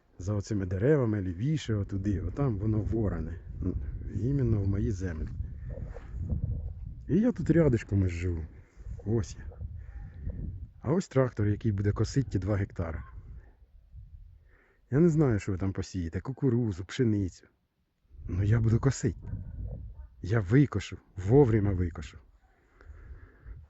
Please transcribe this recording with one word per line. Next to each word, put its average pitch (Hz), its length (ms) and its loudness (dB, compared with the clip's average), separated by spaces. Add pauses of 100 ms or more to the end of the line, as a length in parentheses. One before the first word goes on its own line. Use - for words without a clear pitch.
(200)
за 92 140 -2
оцими 98 320 -2
деревами, 107 560 2
лівіше, 107 540 -2
отуди, 98 460 -2
отам 131 360 -2
воно 107 240 0
в 110 160 -2
Оране. 85 420 -2 (220)
Ну, 90 140 -2 (400)
іменно 113 460 2
в 98 60 0
мої 104 240 0
землі. 90 380 -4 (1800)
І 151 120 4
я 240 120 4
тут - 180 -4
рядишком 127 540 4
ось 92 80 2
живу. 85 340 -2 (600)
Ось 110 320 0
я. - 80 -12 (1400)
А 139 120 0
ось 190 140 0
трактор, 120 400 2
який 104 240 0
буде 101 200 2
косити - 380 0
ті 101 100 0
два 98 160 0
гектара. 85 480 -4 (1900)
Я 131 80 4
не 170 100 8
знаю, 143 300 6
що - 120 -4
ви 92 60 0
там 95 160 0
посієте, 90 480 -4
кукурузу, 117 640 0
пшеницю. 104 640 0 (800)
Ну, 90 160 0
я 110 160 6
буду 110 200 6
косити. - 400 0 (1000)
Я 104 180 0
викошу, 104 580 2 (180)
вовремя 107 560 6
викошу. 87 460 -2 (1500)